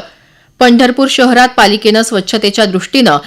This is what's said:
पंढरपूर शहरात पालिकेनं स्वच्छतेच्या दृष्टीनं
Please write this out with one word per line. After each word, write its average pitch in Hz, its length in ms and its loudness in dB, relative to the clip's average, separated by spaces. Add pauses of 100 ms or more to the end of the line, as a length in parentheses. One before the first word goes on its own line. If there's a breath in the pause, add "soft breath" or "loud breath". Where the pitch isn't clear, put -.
(600 soft breath)
पंढरपूर 247 520 2
शहरात 254 360 2 (100)
पालिकेनं 214 440 0
स्वच्छतेच्या 208 640 -4
दृष्टीनं 190 600 0